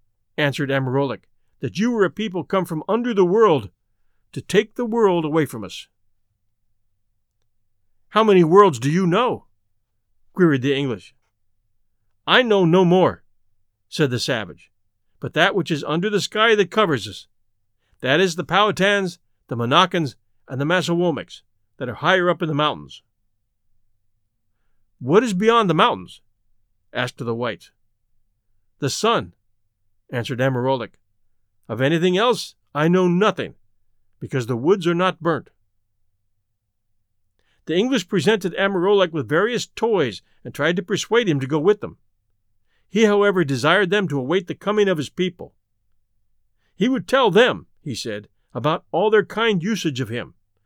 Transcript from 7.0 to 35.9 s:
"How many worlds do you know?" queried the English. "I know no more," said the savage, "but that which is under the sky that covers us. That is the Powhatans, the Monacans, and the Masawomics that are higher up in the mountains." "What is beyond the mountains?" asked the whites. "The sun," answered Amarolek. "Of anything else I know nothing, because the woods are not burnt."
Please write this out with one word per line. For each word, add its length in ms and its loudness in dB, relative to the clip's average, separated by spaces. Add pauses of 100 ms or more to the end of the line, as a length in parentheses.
"How 120 2
many 220 6
worlds 340 6
do 120 -2
you 160 0
know?" 400 0 (880)
queried 260 2
the 160 0
English. 380 -6 (1120)
"I 160 4
know 240 4
no 180 4
more," 400 2 (640)
said 220 -2
the 80 -2
savage, 520 -8 (500)
"but 120 -10
that 220 2
which 160 -4
is 140 -4
under 260 -2
the 100 0
sky 340 0
that 160 0
covers 380 -2
us. 200 -18 (720)
That 200 0
is 160 0
the 80 -6
Powhatans, 720 0 (280)
the 100 -8
Monacans, 600 0 (320)
and 120 -8
the 60 -4
Masawomics 760 -2 (360)
that 100 -8
are 60 -8
higher 340 0
up 140 -2
in 60 -2
the 60 -4
mountains." 480 -4 (2000)
"What 260 2
is 100 -2
beyond 360 2
the 40 0
mountains?" 460 -2 (720)
asked 240 -6
the 180 -8
whites. 360 -10 (1080)
"The 120 -4
sun," 440 -2 (760)
answered 300 -6
Amarolek. 580 -4 (680)
"Of 120 -6
anything 380 2
else 380 -2 (180)
I 140 0
know 200 4
nothing, 460 0 (640)
because 280 -6
the 100 -4
woods 300 0
are 80 0
not 280 -2
burnt." 260 -4 (2250)